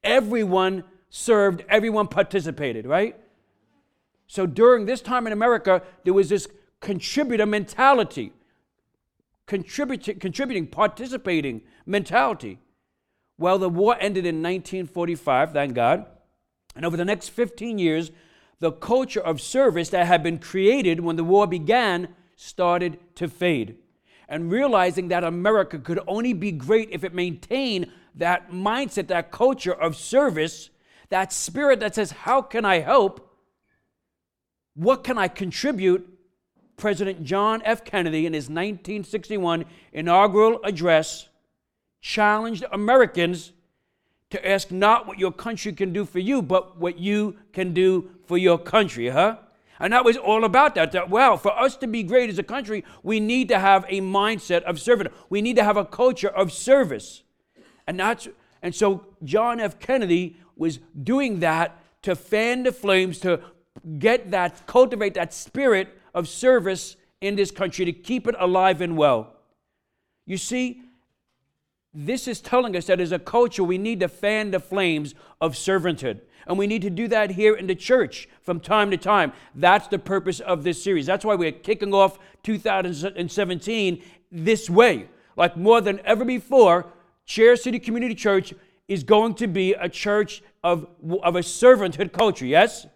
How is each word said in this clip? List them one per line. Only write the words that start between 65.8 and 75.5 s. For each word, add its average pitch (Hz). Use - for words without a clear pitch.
of 175
service 202
in 196
this 196
country, 185
to 170
keep 226
it 233
alive 185
and 170
well. 127
You 180
see, 247
this 160
is 240
telling 247
us 170
that 180
as 175
a 175
culture, 208
we 180
need 208
to 180
fan 214
the 185
flames 160
of 160